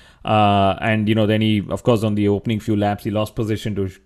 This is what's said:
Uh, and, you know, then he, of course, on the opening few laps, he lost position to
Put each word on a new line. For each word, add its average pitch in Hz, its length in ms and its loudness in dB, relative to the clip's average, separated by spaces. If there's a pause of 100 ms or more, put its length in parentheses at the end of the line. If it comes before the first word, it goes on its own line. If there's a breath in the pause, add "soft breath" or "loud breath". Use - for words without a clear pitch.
(240 soft breath)
Uh, 101 560 4
and, 107 280 0
you 110 60 2
know, 110 120 2
then 107 140 2
he, 107 300 0
of 98 120 -6
course, 113 220 2
on 107 100 0
the 104 140 0
opening 101 320 -2
few 110 160 -2
laps, 104 280 -2
he 113 60 -4
lost 104 240 -4
position 107 400 -4
to 95 160 -4 (160)